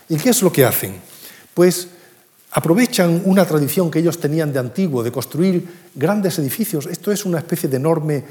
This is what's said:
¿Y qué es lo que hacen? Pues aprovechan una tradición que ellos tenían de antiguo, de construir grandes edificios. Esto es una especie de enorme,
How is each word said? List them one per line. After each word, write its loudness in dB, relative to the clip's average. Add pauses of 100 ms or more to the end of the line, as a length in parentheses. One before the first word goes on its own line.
¿Y -2
qué 2
es 2
lo 4
que 4
hacen? -2 (520)
Pues 2 (640)
aprovechan 2
una 4
tradición 0
que -2
ellos 0
tenían -2
de 0
antiguo, -2
de -4
construir -2
grandes 0
edificios. -4
Esto -4
es -4
una -2
especie -4
de -2
enorme, 0